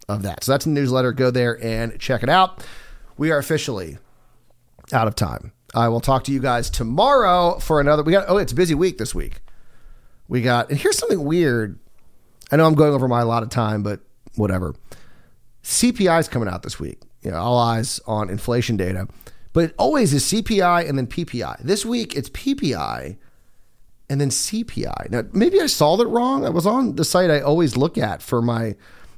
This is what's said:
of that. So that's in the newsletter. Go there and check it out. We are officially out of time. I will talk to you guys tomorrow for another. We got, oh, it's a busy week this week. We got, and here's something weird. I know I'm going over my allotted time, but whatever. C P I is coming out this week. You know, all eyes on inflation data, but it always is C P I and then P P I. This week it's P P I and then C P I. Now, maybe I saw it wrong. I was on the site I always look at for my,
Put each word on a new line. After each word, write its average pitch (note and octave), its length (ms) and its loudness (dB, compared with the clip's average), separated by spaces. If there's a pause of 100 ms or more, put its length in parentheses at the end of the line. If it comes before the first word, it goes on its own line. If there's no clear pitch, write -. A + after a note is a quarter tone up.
of G2+ 140 -4
that. F#2+ 200 -8
So C3 100 0
that's C#3 120 0
in D#3+ 80 0
the C#3+ 80 0
newsletter. B2+ 300 2
Go B2+ 180 0
there A#2+ 340 0
and A2+ 360 -4
check A#2+ 240 -2
it B2 60 0
out. F#3 360 2 (520)
We D3+ 140 0
are D3 60 2
officially A#2 640 -4 (920)
out A2+ 160 2
of G2+ 80 -2
time. C2+ 360 -4 (240)
I A#2 140 4
will A#2 100 0
talk C3 240 2
to C#3 80 -4
you C3+ 80 0
guys A#2+ 320 0
tomorrow F3+ 880 2
for D#3 200 0
another. D3 220 4
We D#3 120 2
got, G3 140 4
oh, F#3+ 100 2
it's G3+ 160 -2
a - 20 -6
busy E3 180 2
week F3 240 0
this - 160 -6
week. - 280 -6 (880)
We B2+ 140 -2
got, A#2+ 300 0
and C#3+ 80 0
here's G4+ 180 0
something G#3+ 260 0
weird. C#3 540 0 (720)
I C#3+ 40 4
know D#3+ 100 8
I'm D#3+ 80 6
going D3 200 6
over C3 140 0
my A#2+ 140 2
allotted A#2 300 0
time, G#2+ 320 0
but G#2 160 -4 (360)
whatever. F#2 380 -2 (880)
C - 300 2
P G3 160 2
I E3 100 6
is D#3 100 2
coming A2+ 220 -2
out F2 140 -6
this - 160 -12
week. - 200 -10 (220)
You - 100 -6
know, E2 60 -6
all A#2+ 220 2
eyes A2+ 480 0
on G#2+ 220 -2
inflation A#2 480 -2
data, F#2+ 300 -4 (440)
but E3+ 140 2
it E3 120 -8
always B3 360 2
is C3+ 100 2
C A3 180 0
P G3+ 200 0
I F3 220 4
and C#3 140 -2
then B2 100 -2
P E3 180 -6
P A#2 180 -8
I. C2+ 180 -8
This G#3 240 -2
week A#3 300 -4
it's A#2 160 -6
P - 240 -4
P D#3 180 -2
I C2 440 -6 (920)
and C#3 120 0
then C#3 100 0
C - 320 -4
P - 240 -6
I. - 220 -8
Now, A#2+ 140 -2 (100)
maybe F4 260 4
I E4 60 2
saw E3 340 4
it A#3+ 80 2
wrong. B3 380 0
I - 40 0
was D#3+ 160 0
on A3+ 300 2
the D3+ 80 0
site F3+ 260 4
I D3 120 4
always D3+ 340 2
look C#3+ 220 0
at G2 240 -2
for A#2+ 200 -2
my, A2+ 340 -2 (420)